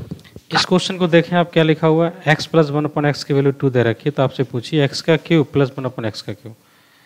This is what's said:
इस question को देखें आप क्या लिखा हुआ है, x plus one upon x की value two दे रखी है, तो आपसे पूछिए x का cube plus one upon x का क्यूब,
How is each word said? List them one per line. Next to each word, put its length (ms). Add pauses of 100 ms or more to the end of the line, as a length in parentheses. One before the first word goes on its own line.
(540)
इस 100
question 320
को 100
देखें 300
आप 160
क्या 100
लिखा 240
हुआ 220
है, 280
x 120
plus 220
one 160
upon 280
x 100
की 100
value 180
two 180
दे 120
रखी 240
है, 40
तो 120
आपसे 200
पूछिए 460
x 120
का 160
cube 360
plus 180
one 160
upon 260
x 80
का 120
क्यूब, 240 (500)